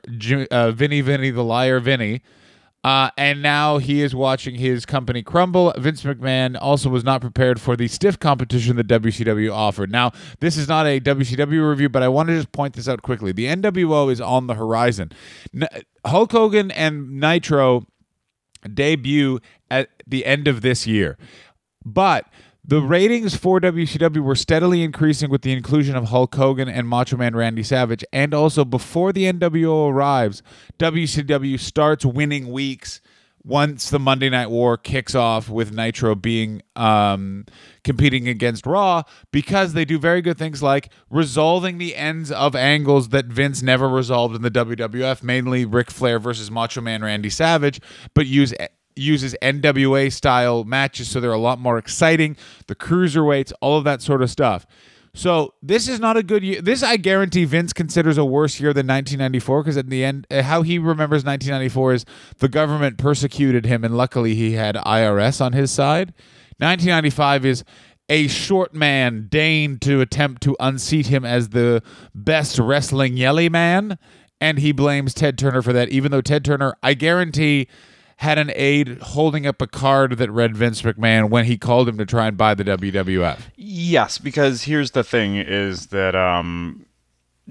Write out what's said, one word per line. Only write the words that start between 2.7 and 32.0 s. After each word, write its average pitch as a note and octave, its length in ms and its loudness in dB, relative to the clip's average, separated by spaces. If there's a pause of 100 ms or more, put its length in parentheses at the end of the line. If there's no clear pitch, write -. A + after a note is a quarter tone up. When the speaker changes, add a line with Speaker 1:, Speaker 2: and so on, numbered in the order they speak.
Speaker 1:
Uh, C3+ 340 2
and C#3+ 240 0
now D3 360 2
he C#3+ 240 0
is C#3 120 -2
watching C3 420 -2
his B2 300 -2
company B2 380 -4
crumble. F3+ 540 2
Vince C3+ 260 -2
McMahon C3 560 -2
also C#3 300 0
was B2+ 160 0
not C3 160 0
prepared B2+ 400 0
for B2 160 0
the A#2+ 100 0
stiff F3+ 320 0
competition B2 560 2
that A#2 120 0
W A2+ 220 2
C A2 140 -2
W G#2+ 280 0
offered. G2+ 380 -2
Now, A#2+ 220 2 (300)
this D#3 160 0
is D3 100 -4
not D#3 180 2
a C#3+ 140 2
W C3+ 240 0
C B2 140 -6
W D3 280 2
review, C#3+ 220 2
but B2+ 160 0
I B2+ 60 4
want C#3+ 180 0
to E3 80 2
just D3+ 160 -4
point C#3 220 -6
this A#2+ 160 -8
out B2 120 -2
quickly. G#2+ 300 -4
The G#2+ 160 -4
N E3+ 140 -2
W F3 340 0
O C#3+ 140 2
is B2 100 0
on B2+ 280 -2
the A#2+ 80 -4
horizon. A2 580 0 (400)
N-, C#3+ 160 -4 (360)
Hulk G3+ 280 2
Hogan G#3+ 380 2
and C#3+ 500 -4
Nitro C#3+ 680 2 (840)
debut C#3 640 0 (320)
at C3 160 -2 (180)
the C3 200 -4
end C#3+ 240 0
of B2 100 0
this B2 260 0
year. G2+ 320 0 (680)
But E3 400 0 (400)
the D3 160 2
ratings F#3+ 540 2
for F#3 240 2
W E3+ 260 0
C D3+ 120 -6
W D#3 260 2
were C3+ 120 2
steadily E3+ 480 2
increasing D3+ 460 0
with C3+ 120 0
the C3 100 -2
inclusion C3 460 0
of A#2+ 80 -4
Hulk B2+ 280 2
Hogan C3+ 360 0
and A#2 180 -4
Macho A#2+ 300 0
Man A#2+ 180 0
Randy A2+ 260 -2
Savage. A#2 520 -2
And D3 200 0
also, D3+ 300 2
before D3+ 480 -2
the F#3+ 160 0
N F3+ 120 0
W E3 300 0
O D#3 200 2
arrives, C3+ 520 0 (360)
W E3 280 0
C C#3+ 180 -2
W C3+ 340 0
starts D3+ 480 0